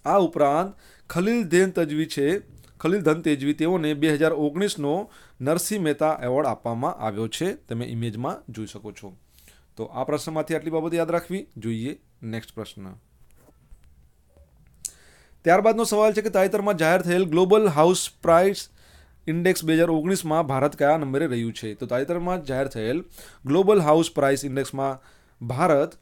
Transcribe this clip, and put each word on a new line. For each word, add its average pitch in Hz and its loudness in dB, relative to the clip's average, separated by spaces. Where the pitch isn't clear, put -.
આ 185 2
ઉપરાંત 165 2
ખલીલ 220 0
ધન 180 2
તેજવી 156 -2
છે, 147 -2
ખલીલ 214 0
ધન 156 2
તેજવી, 147 0
તેઓને 151 0
બે 147 2
હજાર 160 2
ઓગણીસનો 165 -2
નરસિંહ 170 -2
મહેતા 151 0
એવોર્ડ 127 0
આપવામાં 117 -4
આવ્યો 110 -6
છે. 180 -4
તમે 120 -8
ઇમેજમાં 117 -8
જોઈ 107 -10
શકો 101 -16
છો. 95 -20
તો 113 -8
આ 127 -6
પ્રશ્નમાંથી 156 -4
આટલી 156 -6
બાબત 160 -4
યાદ 165 -2
રાખવી 175 -4
જોઈએ. 113 -6
નેક્સ્ટ 110 -12
પ્રશ્ન. 98 -14
ત્યારબાદનો 208 4
સવાલ 214 2
છે 208 -2
કે 208 -4
તાજેતરમાં 196 0
જાહેર 165 2
થયેલ 175 0
ગ્લોબલ 185 4
હાઉસ 160 2
પ્રાઇસ 180 4
ઇન્ડેક્સ 170 0
બે 160 2
હજાર 170 4
ઓગણીસમાં 160 0
ભારત 135 0
કયા 147 4
નંબરે 139 -2
રહ્યું 117 -4
છે? 107 -10
તો 120 -10
તાજેતરમાં 170 -4
જાહેર 135 -4
થયેલ 120 -4
ગ્લોબલ 185 6
હાઉસ 160 4
પ્રાઇસ 139 2
ઇન્ડેક્સમાં 135 -4
ભારત 147 2